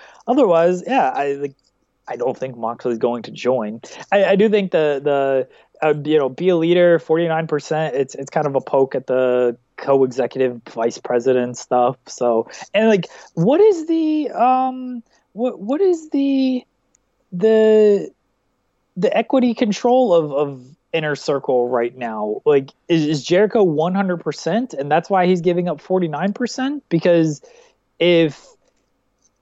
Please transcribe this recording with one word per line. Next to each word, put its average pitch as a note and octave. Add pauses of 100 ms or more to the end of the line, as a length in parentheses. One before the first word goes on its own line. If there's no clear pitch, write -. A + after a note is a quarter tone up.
(280)
otherwise, F3+
yeah, G#3+
I, C#3+
like, C#3 (540)
I A#2+
don't A#2+
think C3
Moxley's A#2
going A#2
to -
join. A#2 (320)
I, G3
I F#3+
do G#3
think G3
the, D3+
the, C#3 (340)
uh, D#3 (100)
you D3+
know, C#3
be F3
a F3+
leader, E3+
forty-nine E3
percent, D3+
it's, C3+
it's -
kind D3+
of C#3
a C3
poke C3+
at C3
the B2 (180)
co-executive B2+
vice A#2
president B2
stuff. B2
So, A#2 (240)
and, A3
like, G3+ (240)
what A#3
is F4+
the, D#4
um, B3+ (300)
what, A#3
what C4
is E4
the, C4+ (720)
the, G#3+ (880)
the F3+
equity B3
control A#3+
of, D#3
of C#3 (280)
Inner D#3
Circle C3
right B2
now? A2
Like, C#3 (180)
is, E3
is D3+
Jericho G3+
one E3
hundred F#3
percent, F#3
and C#3+
that's D#3+
why F#3
he's F#3
giving F3
up D3+
forty-nine F3+
percent? C4
Because E3 (580)
if, E3 (960)